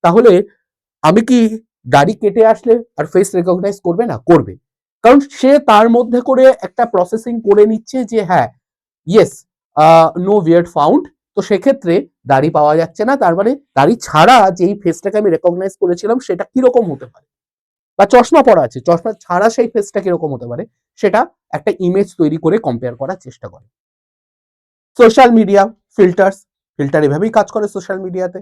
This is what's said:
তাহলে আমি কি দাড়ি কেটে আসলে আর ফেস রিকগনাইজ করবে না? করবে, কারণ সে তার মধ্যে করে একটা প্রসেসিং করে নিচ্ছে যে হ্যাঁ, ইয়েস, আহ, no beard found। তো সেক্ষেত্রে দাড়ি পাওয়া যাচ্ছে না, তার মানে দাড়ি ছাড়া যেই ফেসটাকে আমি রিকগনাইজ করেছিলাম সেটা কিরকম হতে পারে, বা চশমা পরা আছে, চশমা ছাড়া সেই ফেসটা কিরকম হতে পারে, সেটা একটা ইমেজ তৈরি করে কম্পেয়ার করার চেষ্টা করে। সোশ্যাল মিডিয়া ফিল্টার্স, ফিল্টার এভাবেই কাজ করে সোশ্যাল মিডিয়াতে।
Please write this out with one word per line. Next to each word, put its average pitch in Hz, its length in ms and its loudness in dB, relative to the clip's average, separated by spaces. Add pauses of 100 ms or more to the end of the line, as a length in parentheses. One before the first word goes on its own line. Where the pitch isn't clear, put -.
তাহলে 208 280 4 (760)
আমি 196 220 2
কি 247 100 4 (480)
দাড়ি 226 340 2
কেটে 214 200 -2 (120)
আসলে 226 200 -2 (240)
আর 151 160 -6
ফেস 185 220 0
রিকগনাইজ 180 420 -4 (100)
করবে 175 240 -4
না? 123 40 -8 (140)
করবে, 151 240 2 (500)
কারণ 262 160 6 (200)
সে 262 120 2 (180)
তার 214 200 4
মধ্যে 240 320 0
করে 262 240 2 (220)
একটা - 160 -4 (100)
প্রসেসিং 220 400 -4 (140)
করে 208 240 4
নিচ্ছে 220 260 -8 (140)
যে 226 80 -2 (100)
হ্যাঁ, 151 180 0 (600)
ইয়েস, 180 240 2 (460)
আহ, 160 300 4 (180)
no 202 100 0 (100)
beard 170 300 2
found। 160 280 0 (320)
তো 202 60 -4
সেক্ষেত্রে 202 520 -2 (340)
দাড়ি 139 220 0
পাওয়া 151 300 0
যাচ্ছে 165 260 -6
না, 262 120 0
তার 185 180 0
মানে 202 160 -2 (260)
দাড়ি 156 180 2 (120)
ছাড়া 185 300 4 (140)
যেই 180 220 -2 (100)
ফেসটাকে 190 380 -4
আমি 208 80 0
রিকগনাইজ 175 520 -4
করেছিলাম 208 380 -2
সেটা 185 240 -6
কিরকম 247 480 0
হতে 131 220 -14
পারে, - 140 -20 (680)
বা 196 80 2
চশমা 247 420 4
পরা 185 200 4
আছে, 127 200 -12
চশমা 170 240 -2 (120)
ছাড়া 185 320 -2
সেই 247 180 0
ফেসটা 208 280 -6
কিরকম 165 340 -4
হতে 123 160 -14
পারে, 123 120 -12 (360)
সেটা 202 200 -2 (380)
একটা 208 220 -6
ইমেজ 190 280 -2 (120)
তৈরি 156 180 -2
করে 160 200 -2
কম্পেয়ার 123 380 -8
করার 147 300 -10
চেষ্টা 127 280 -20
করে। - 120 -20 (1300)
সোশ্যাল 240 320 6
মিডিয়া 202 320 2 (320)
ফিল্টার্স, 190 420 0 (400)
ফিল্টার 143 260 -2
এভাবেই 160 340 -2
কাজ 208 180 0
করে 208 200 -4
সোশ্যাল 190 300 -10
মিডিয়াতে। 185 360 -10